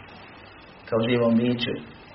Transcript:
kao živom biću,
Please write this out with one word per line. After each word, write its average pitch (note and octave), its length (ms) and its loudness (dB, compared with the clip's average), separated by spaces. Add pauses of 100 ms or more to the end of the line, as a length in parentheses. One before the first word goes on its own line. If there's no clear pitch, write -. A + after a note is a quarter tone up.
(880)
kao A2+ 200 0
živom A#2 320 2
biću, A#2+ 340 -2 (420)